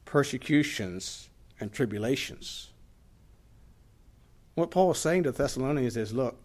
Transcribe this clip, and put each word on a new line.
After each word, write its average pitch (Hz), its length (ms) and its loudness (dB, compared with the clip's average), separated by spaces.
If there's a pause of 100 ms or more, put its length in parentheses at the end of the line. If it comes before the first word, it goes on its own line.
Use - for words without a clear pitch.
persecutions 139 1200 0 (300)
and 104 120 -6
tribulations, - 1000 -4 (1800)
what 170 160 0
Paul 180 200 6
is - 60 0
saying 175 260 2
to 139 80 0
the 117 60 -6
Thessalonians 131 580 0
is, 107 160 -4
"Look, 123 340 -2